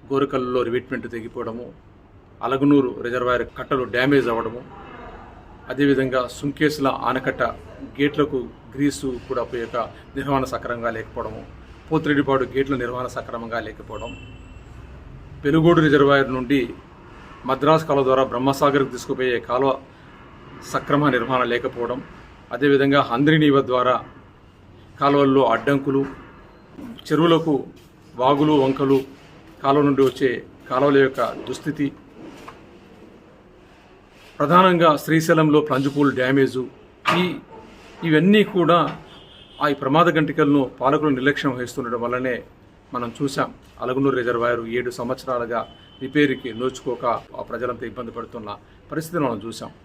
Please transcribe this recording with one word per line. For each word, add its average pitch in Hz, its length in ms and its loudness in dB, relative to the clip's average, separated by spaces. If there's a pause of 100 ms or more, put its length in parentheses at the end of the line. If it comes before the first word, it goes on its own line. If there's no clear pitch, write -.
గోరకల్లులో 135 600 -2
రివిట్మెంట్ 120 460 -6
తెగిపోవడము, 117 520 -10 (800)
అలగనూరు 135 440 2 (160)
రిజర్వాయర్ 123 380 -2 (140)
కట్టలు 127 260 -4 (100)
డ్యామేజ్ 131 380 4
అవ్వడము, 113 280 -4 (1120)
అదేవిధంగా 131 480 2 (160)
సుంకేసుల 143 520 -2 (200)
ఆనకట్ట 131 340 -4 (560)
గేట్లకు 143 420 0 (340)
గ్రీసు 135 360 -2 (180)
కూడా 123 220 -4
పోయాక 117 260 -6 (420)
నిర్వహణ 135 340 -2
సక్రమంగా 117 460 -6
లేకపోవడము, 110 440 -10 (460)
పోతిరెడ్డిపాడు 143 680 0
గేట్ల 135 300 -2
నిర్వహణ 123 320 -6
సక్రమంగా 117 520 -8
లేకపోవడం, 110 440 -14 (1300)
పెనుగోడు 160 440 6
రిజర్వాయర్ 139 500 4
నుండి 127 220 0 (880)
మద్రాసు 156 400 2
కాలువ 139 200 2
ద్వారా 131 220 4
బ్రహ్మసాగర్కు 135 640 0
తీసుకుపోయే 127 420 -4 (120)
కాలువ 135 220 2 (1000)
సక్రమ 147 420 0
నిర్వహణ 123 260 0 (120)
లేకపోవడం, 120 440 -4 (560)
అదేవిధంగా 139 540 4
హంద్రి 143 340 4
నీవ 143 160 4 (120)
ద్వారా 123 260 2 (1040)
కాలువల్లో 139 420 4 (120)
అడ్డంకులు, 139 460 0 (1080)
చెరువులకు 160 480 2 (680)
వాగులు, 143 420 4
వంకలు, 135 360 2 (640)
కాలువ 139 260 2
నుండి 135 200 2
వచ్చే 127 220 0 (380)
కాలువల 139 340 2
యొక్క 131 180 0 (280)
దుస్థితి, 143 380 -6 (2500)
ప్రధానంగా 170 520 6 (140)
శ్రీశైలంలో 156 640 4
ప్లంజ్ 139 280 0
పూల్ 139 240 4
డ్యామేజు, 127 420 2 (580)
ఈ, 180 40 2 (840)
ఇవన్నీ 185 340 6 (120)
కూడా 170 240 4 (840)
ఆ 147 100 0
ఈ 139 100 -2
ప్రమాద 156 260 4 (100)
గంటికలను 143 440 2 (200)
పాలకులు 151 360 2
నిర్లక్ష్యం 139 380 0
వహిస్తుండడం 120 480 -6
వల్లనే 123 320 -4 (580)
మనం 120 240 -6
చూసాం. 135 320 -4 (320)
అలగనూరు 127 380 0
రిజర్వాయర్ 117 420 -2 (160)
ఏడు 123 220 -4
సంవత్సరాలుగా 120 600 -6 (440)
రిపేరుకి 135 560 0
నోచుకోక 127 440 -6 (360)
ఆ - 100 -10
ప్రజలంతా 120 400 -8
ఇబ్బంది 113 260 -12
పడుతున్న 113 320 -12 (440)
పరిస్థితిని 160 360 -4
మనం 110 200 -4
చూసాం. 110 240 -12 (120)